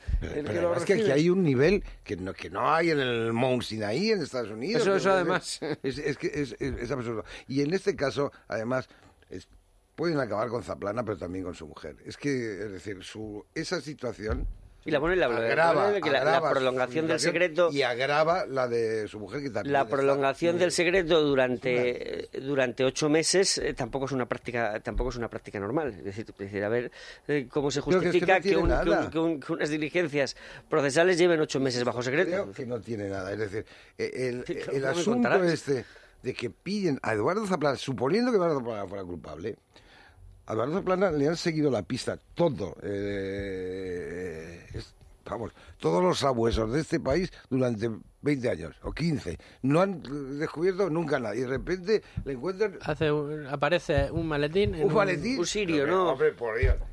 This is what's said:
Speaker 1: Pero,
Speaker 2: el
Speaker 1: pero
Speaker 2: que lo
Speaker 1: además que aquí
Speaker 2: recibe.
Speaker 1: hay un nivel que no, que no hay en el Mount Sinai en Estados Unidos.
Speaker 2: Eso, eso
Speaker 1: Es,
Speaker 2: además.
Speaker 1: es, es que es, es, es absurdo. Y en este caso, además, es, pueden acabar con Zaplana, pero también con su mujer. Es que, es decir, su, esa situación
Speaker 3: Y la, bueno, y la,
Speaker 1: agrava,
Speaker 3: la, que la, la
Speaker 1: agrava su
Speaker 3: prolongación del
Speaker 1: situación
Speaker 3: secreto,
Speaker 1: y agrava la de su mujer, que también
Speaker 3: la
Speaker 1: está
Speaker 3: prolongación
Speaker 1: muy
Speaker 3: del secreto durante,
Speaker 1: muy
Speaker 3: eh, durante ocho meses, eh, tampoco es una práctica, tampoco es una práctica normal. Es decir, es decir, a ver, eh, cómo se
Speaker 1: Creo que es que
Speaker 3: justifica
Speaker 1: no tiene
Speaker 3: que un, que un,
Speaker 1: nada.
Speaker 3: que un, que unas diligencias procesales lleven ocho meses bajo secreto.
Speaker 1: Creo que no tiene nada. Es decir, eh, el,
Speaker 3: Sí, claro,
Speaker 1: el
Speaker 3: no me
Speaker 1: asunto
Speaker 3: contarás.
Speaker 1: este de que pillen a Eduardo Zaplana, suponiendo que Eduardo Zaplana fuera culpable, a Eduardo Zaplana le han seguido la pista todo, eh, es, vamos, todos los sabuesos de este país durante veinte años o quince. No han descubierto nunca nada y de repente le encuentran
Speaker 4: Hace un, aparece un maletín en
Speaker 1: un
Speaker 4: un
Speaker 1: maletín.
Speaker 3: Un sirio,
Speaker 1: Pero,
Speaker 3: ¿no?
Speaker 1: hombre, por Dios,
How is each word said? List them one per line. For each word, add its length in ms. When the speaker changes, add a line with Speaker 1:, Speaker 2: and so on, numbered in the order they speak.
Speaker 1:
Pero, 140
Speaker 2:
el 120
Speaker 1:
pero 20
Speaker 2:
que 140
lo 80
Speaker 1:
además 160
que 80
aquí 100
Speaker 2:
recibe. 160
Speaker 1:
hay 100
un 140
nivel 400
que 140
no, 160
que 160
no 240
hay 160
en 100
el 340
Mount 280
Sinai 500
en 100
Estados 280
Unidos. 320
Speaker 2:
Eso, 140
eso 140
Speaker 1:
Es, 60
Speaker 2:
además. 440
Speaker 1:
es, 160
es 180
que 100
es, 320
es, 220
es 100
absurdo. 320
Y 140
en 120
este 220
caso, 360
además, 420
es, 180
pueden 240
acabar 300
con 140
Zaplana, 400
pero 140
también 280
con 80
su 140
mujer. 360
Es 140
que, 460
es 80
decir, 320
su, 500
esa 260
situación 680
Speaker 3:
Y 80
la, 80
bueno, 160
y 40
la, 80
Speaker 1:
agrava, 640
Speaker 3:
la, 100
que 100
la, 120
la 80
Speaker 1:
agrava 180
su 40
Speaker 3:
prolongación 540
del 120
Speaker 1:
situación 140
Speaker 3:
secreto, 220
Speaker 1:
y 100
agrava 640
la 220
de 400
su 120
mujer, 220
que 80
también 240
Speaker 3:
la 80
Speaker 1:
está 140
Speaker 3:
prolongación 600
Speaker 1:
muy 40
Speaker 3:
del 120
secreto 520
durante, 560
Speaker 1:
muy 100
Speaker 3:
eh, 400
durante 440
ocho 240
meses, 480
eh, 160
tampoco 320
es 60
una 160
práctica, 540
tampoco 280
es 60
una 140
práctica 300
normal. 280
Es 60
decir, 260
es 80
decir, 260
a 60
ver, 220
eh, 220
cómo 220
se 100
Speaker 1:
Creo 200
que 80
es 40
que 60
Speaker 3:
justifica 160
Speaker 1:
no 60
tiene 160
Speaker 3:
que 60
un, 60
que 60
un, 200
Speaker 1:
nada. 140
Speaker 3:
que 100
un, 200
que 140
unas 160
diligencias 680
procesales 480
lleven 240
ocho 180
meses 240
bajo 200
secreto. 260
Speaker 1:
Creo 220
que 160
no 120
tiene 300
nada. 220
Es 80
decir, 260
eh, 160
el, 320
Speaker 3:
Sí, 100
claro, 180
Speaker 1:
el 80
Speaker 3:
no 60
me 40
Speaker 1:
asunto 380
Speaker 3:
contarás. 220
Speaker 1:
este 340
de 140
que 160
pillen 500
a 120
Eduardo 340
Zaplana, 300
suponiendo 520
que 80
Eduardo 220
Zaplana 280
fuera 160
culpable, 520
a 60
Eduardo 220
Zaplana 360
le 160
han 100
seguido 340
la 100
pista 380
todo, 480
eh, 1900
es, 200
vamos, 260
todos 240
los 160
sabuesos 520
de 100
este 180
país 320
durante 400
veinte 280
años 340
o 80
quince. 460
No 180
han 200
descubierto 500
nunca 300
nada 160
y 60
de 60
repente 560
le 100
encuentran 480
Speaker 4:
Hace 300
un, 360
aparece 640
un 160
maletín 480
en 80
Speaker 1:
un 60
Speaker 4:
un 60
Speaker 1:
maletín. 440
Speaker 3:
Un 60
sirio, 400
Speaker 1:
Pero, 100
Speaker 3:
¿no? 160
Speaker 1:
hombre, 200
por 280
Dios, 160